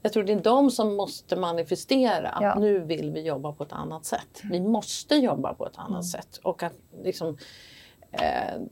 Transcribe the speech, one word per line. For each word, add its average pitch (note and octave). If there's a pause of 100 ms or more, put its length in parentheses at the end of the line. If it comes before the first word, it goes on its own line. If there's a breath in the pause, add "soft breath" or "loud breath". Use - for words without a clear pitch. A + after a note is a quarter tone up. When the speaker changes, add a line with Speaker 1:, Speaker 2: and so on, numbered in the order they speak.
Speaker 1:
jag G#3
tror G#3+
det G3+
är G#3
de B3+
som G#3+
måste -
manifestera F3+
att -
Speaker 2:
Ja. G3+
Speaker 1:
nu G3+
vill D3+
vi D#3
jobba D3
på D3
ett D3
annat D#3
sätt. - (100)
Vi F3
måste A3+
jobba F#3
på -
ett -
annat -
Speaker 2:
Mm. F3+
Speaker 1:
sätt. -
Och F3
att E3+ (300)
liksom, E3 (760 loud breath)
eh, - (100)